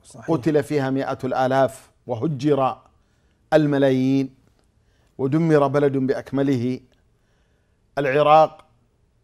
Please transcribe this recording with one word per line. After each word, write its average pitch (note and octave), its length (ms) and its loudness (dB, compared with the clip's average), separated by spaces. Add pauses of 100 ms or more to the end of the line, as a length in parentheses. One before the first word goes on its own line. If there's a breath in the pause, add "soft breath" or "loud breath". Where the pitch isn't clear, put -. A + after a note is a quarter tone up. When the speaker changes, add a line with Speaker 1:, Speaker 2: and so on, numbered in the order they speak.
Speaker 1:
صحيح. B2 260 -12
Speaker 2:
قتل D3 320 0
فيها C3+ 280 -4
مئات C3+ 340 -6
الآلاف C3 680 -2 (160)
وهجر C3 720 -2 (760)
الملايين C3+ 840 0 (840)
ودمر D3 480 2
بلد C#3 300 0
بأكمله. C3 840 -4 (1160)
العراق D3 680 4 (600)